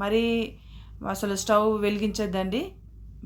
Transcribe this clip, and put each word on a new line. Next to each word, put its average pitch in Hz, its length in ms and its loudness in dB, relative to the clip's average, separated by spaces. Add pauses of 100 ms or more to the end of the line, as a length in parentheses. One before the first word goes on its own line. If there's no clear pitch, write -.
మరీ 220 200 4 (920)
అసలు 196 280 -2
స్టవ్ 214 260 6 (180)
వెలిగించొద్దండి, 208 760 0 (640)